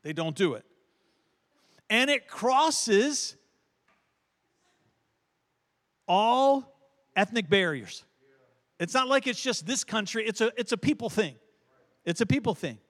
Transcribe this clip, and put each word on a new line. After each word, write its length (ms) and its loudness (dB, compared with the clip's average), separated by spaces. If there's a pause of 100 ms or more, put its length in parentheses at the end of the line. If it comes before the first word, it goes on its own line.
They 120 -10
don't 220 -4
do 180 0
it. 120 -12 (1200)
And 200 2
it 200 0
crosses 1040 2 (2750)
all 680 4 (420)
ethnic 340 0
barriers. 560 0 (760)
It's 140 -4
not 160 2
like 180 2
it's 140 -4
just 240 -4
this 180 -4
country. 420 -4
It's 140 -4
a, 160 0
it's 160 -4
a 60 0
people 320 -2
thing. 260 -2 (680)
It's 160 -2
a 40 2
people 300 -2
thing. 220 -8 (120)